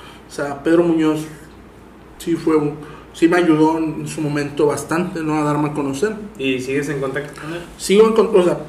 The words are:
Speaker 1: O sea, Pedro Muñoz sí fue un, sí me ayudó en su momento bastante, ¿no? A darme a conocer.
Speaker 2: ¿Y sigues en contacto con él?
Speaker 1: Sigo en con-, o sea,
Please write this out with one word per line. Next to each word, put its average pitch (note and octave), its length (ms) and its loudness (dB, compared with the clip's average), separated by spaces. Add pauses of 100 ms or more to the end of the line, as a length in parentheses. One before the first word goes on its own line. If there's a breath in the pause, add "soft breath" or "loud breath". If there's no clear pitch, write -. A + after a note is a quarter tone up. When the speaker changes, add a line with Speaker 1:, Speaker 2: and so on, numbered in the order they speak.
(280 loud breath)
Speaker 1:
O - 40 -20
sea, C#3+ 320 -6
Pedro E3 200 2
Muñoz D#3 380 0 (960)
sí E3 180 -4
fue D#3 220 2
un, D3 160 0 (400 loud breath)
sí E3+ 160 4
me F3 80 4
ayudó D#3+ 400 4
en D3+ 280 -4
su D3 140 -10
momento D3 480 -2
bastante, D#3+ 560 -2
¿no? D3+ 140 -2
A D3+ 60 0
darme D3 260 0
a D3 40 -8
conocer. D3 400 -2 (240)
Speaker 2:
¿Y C3+ 220 -2
sigues C#3 300 -4
en C#3+ 100 -4
contacto C#3 420 -6
con D3+ 120 -10
él? F3 80 -10 (160)
Speaker 1:
Sigo G#3 320 6
en A3 40 2
con-, G3 220 4
o F3+ 80 8
sea, D#3 140 2 (120)